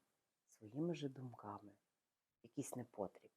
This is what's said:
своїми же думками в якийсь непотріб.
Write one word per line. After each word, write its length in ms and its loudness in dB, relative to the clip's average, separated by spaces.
своїми 360 4
же 140 2
думками 600 -4
в 720 -20
якийсь 340 -2
непотріб. 600 0